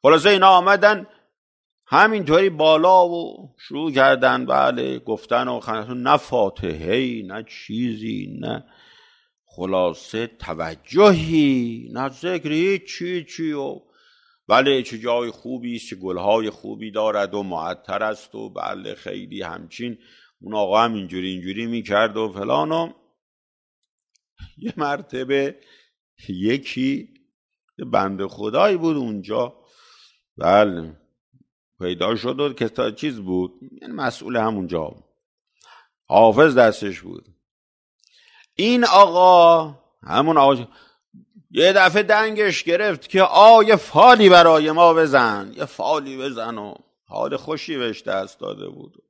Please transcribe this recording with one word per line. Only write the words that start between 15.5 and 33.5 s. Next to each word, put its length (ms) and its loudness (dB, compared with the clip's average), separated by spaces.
است، 100 -16
چه 100 -16
گلهای 540 -2
خوبی 400 -16
دارد 440 -4
و 80 -6
معطر 600 -8
است 320 -10
و 160 -16
بله، 440 -12
خیلی 480 -16
همچین. 560 -14
اون 140 -16
آقا 260 0
هم 140 0
اینجوری، 340 -10
اینجوری 380 -10
می‌کرد 500 -2
و 120 -6
فلان 440 -6
و 200 -6
یه 180 -12
مرتبه 800 -6
یکی، 800 -4
یه 60 -14
بند 420 -4
خدایی 500 -2
بود 200 -4
اونجا، 580 -6
بله، 560 0
پیدا 360 -4
شد 240 -8
و 120 -4
که 160 -6
تا 220 -6
چیز 300 -10
بود، 320 -4